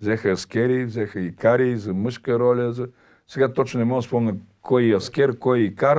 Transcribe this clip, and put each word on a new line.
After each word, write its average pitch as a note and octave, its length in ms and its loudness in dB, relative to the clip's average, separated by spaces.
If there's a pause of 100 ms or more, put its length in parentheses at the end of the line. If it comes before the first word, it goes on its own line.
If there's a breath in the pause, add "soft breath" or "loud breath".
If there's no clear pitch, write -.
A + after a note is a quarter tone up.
Взеха G#2+ 300 0
Аскери, B2 540 0
взеха G#2+ 360 -6
Икари A#2+ 560 2
за G2+ 180 -6
мъжка A#2 440 -2
роля. B2 340 2
За, A#2+ 160 -8 (400 soft breath)
сега C3 240 0
точно B2+ 260 -2
не A#2 60 2
мога B2+ 140 0
да A#2+ 40 -2
спомня A#2 320 -2 (280)
кой B2 220 2
е A2 100 4
Аскер, A#2+ 440 0
кой B2+ 200 0
е A2+ 40 2
Икар, G2 360 2